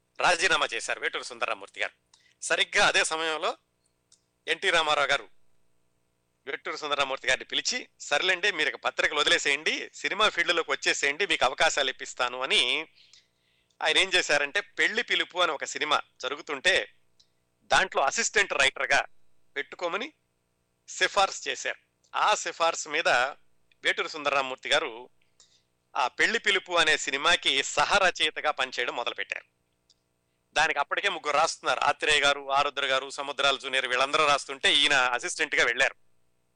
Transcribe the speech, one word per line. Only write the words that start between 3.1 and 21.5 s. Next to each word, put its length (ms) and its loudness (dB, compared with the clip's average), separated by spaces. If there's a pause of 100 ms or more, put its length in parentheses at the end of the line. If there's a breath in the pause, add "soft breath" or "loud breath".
ఎన్టీ 220 0
రామారావు 380 2
గారు 220 0 (1160)
వేటూరి 320 -8
సుందరరామూర్తి 500 -2
గారిని 180 0
పిలిచి, 420 -4 (120)
"సర్లేండి, 520 0
మీరు 180 0
ఇక 60 -8
పత్రికలు 440 -2
వదిలేసేయండి, 760 0
సినిమా 360 0
ఫీల్డ్లోకి 420 0
వచ్చేసేయండి, 560 0
మీకు 180 0
అవకాశాలు 440 2
ఇప్పిస్తాను" 520 -6
అని 460 0 (920 soft breath)
ఆయన 160 2
ఏం 160 2
చేశారంటే, 480 2
పెళ్లి 420 -2
పిలుపు 360 -2
అని 120 2
ఒక 120 -6
సినిమా 380 -2 (200)
జరుగుతుంటే 720 -2 (680)
దాంట్లో 400 2
అసిస్టెంట్ 500 0
రైటర్గా 520 2 (500)
పెట్టుకోమని 580 -6 (760)
సిఫార్సు 640 0
చేశారు. 280 -6 (380)